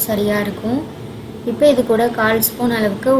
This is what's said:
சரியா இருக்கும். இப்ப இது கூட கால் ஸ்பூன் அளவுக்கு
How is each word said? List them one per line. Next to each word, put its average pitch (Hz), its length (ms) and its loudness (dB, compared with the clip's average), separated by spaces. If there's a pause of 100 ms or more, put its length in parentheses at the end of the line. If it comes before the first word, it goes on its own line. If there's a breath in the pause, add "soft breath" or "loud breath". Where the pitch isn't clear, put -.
சரியா 208 380 0
இருக்கும். 214 340 -4 (760)
இப்ப 226 100 -6 (100)
இது 254 180 4
கூட 226 160 4 (140)
கால் 220 280 2
ஸ்பூன் 240 300 -2
அளவுக்கு 214 420 0